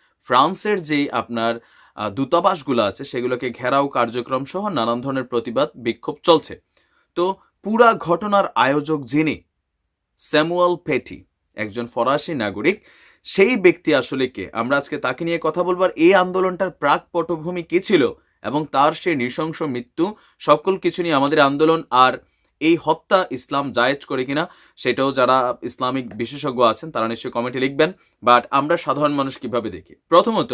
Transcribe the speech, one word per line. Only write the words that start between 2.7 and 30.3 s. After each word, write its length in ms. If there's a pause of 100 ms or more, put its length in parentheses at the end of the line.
আছে 220
সেগুলোকে 460
ঘেরাও 380
কার্যক্রম 560
সহ 240
নানান 320
ধরনের 240
প্রতিবাদ 520
বিক্ষোভ 460
চলছে। 380 (540)
তো 200 (280)
পুরা 320
ঘটনার 600
আয়োজক 500
যিনি, 320 (800)
স্যামুয়েল 680
পেটি, 400 (300)
একজন 320
ফরাসি 480
নাগরিক, 500 (400)
সেই 320
ব্যক্তি 380
আসলে 340
কে? 240
আমরা 240
আজকে 220
তাকে 260
নিয়ে 180
কথা 200
বলবো। 220
আর 120
এই 180
আন্দোলনটার 560
প্রাক 420
পটভূমি 500
কি 180
ছিল 320 (300)
এবং 300
তার 200
সেই 240
নৃশংস 460
মৃত্যু, 520 (240)
সকল 400
কিছু 240
নিয়ে 120
আমাদের 260
আন্দোলন। 500
আর 220 (480)
এই 160
হত্যা 540
ইসলাম 420
জায়েজ 320
করে 200
কিনা 240 (280)
সেটাও 360
যারা 500
ইসলামিক 540
বিশেষজ্ঞ 460
আছেন 280
তারা 180
নিশ্চয়ই 240
কমেন্টে 280
লিখবেন। 320 (320)
But 260
আমরা 260
সাধারণ 360
মানুষ 260
কিভাবে 320
দেখি? 240 (140)
প্রথমত, 460